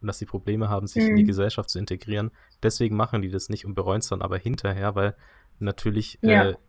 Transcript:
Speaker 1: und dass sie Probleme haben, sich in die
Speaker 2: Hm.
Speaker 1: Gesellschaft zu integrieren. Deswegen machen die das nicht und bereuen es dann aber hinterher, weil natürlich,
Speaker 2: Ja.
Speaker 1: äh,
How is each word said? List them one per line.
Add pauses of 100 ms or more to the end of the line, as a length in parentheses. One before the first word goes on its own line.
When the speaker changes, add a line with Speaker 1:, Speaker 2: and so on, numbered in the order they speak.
Speaker 1:
und
dass
sie
Probleme
haben,
sich
in
die
Speaker 2:
Hm.
Speaker 1:
Gesellschaft
zu
integrieren. (300)
Deswegen
machen
die
das
nicht
und
bereuen
es
dann
aber
hinterher,
weil (440)
natürlich,
Speaker 2:
Ja.
Speaker 1:
äh, (140)